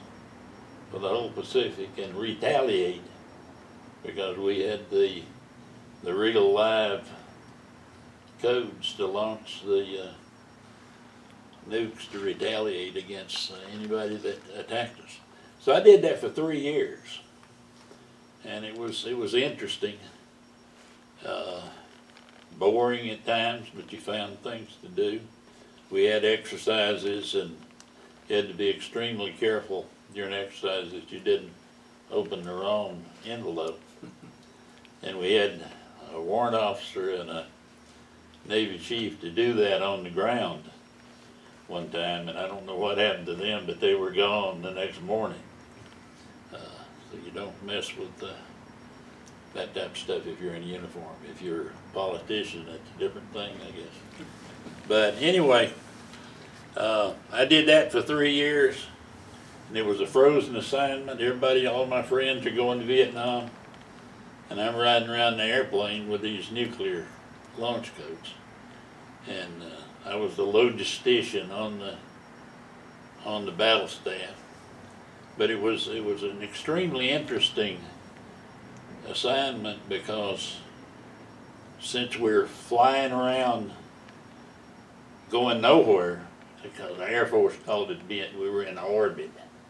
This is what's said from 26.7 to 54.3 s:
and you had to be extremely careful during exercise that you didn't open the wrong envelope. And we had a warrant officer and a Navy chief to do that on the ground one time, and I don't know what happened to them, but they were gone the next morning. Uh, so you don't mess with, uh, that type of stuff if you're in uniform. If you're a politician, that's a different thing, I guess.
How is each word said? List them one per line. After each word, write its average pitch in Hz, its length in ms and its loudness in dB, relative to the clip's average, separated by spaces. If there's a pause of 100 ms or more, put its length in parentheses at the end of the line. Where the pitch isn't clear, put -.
and 87 220 -2 (720)
you 104 80 0
had 101 140 2
to 90 40 -12
be 98 160 2
extremely 110 600 -4
careful 104 560 0 (260)
during 98 200 -6
exercise 95 580 -4
that 85 220 -12
you 95 60 -12
didn't 95 340 2 (580)
open 98 320 -2
the 90 80 -8
wrong 95 540 -2 (200)
envelope. 85 540 -6 (1200)
And 95 160 -8
we 92 160 2
had 95 300 4 (500)
a 82 60 -8
warrant 113 380 2
officer 98 580 -2
and 85 140 -8
a 82 180 -10 (1000)
Navy 104 320 0
chief 104 440 -6
to 85 100 -8
do 117 220 4
that 98 280 4
on 98 220 -2
the 90 60 -8
ground 95 560 -2 (1040)
one 85 200 -6
time, 85 380 -4
and 82 100 -8
I 92 100 -4
don't 95 180 -10
know 95 100 -8
what 101 220 0
happened 92 300 2
to 85 80 -4
them, 101 300 -4
but - 140 -6
they 98 160 6
were 95 160 0
gone 98 500 2
the 92 100 -8
next 95 300 -6
morning. 90 380 -2 (1120)
Uh, - 40 -14
so - 680 -18
you 87 80 -14
don't 98 320 -10
mess 101 300 -6
with, 92 260 -12
uh, 98 60 -10 (1300)
that 95 220 -8
type - 160 -6
of - 60 -12
stuff - 280 -4
if 82 160 -10
you're 87 140 -6
in 85 80 -10
uniform. 87 520 -10 (140)
If 76 120 -16
you're 82 260 -4
a - 260 -16
politician, 90 720 -4
that's 82 300 -14
a - 40 -16
different 98 340 -6
thing, 101 280 -10
I 95 100 -14
guess. - 540 -16 (640)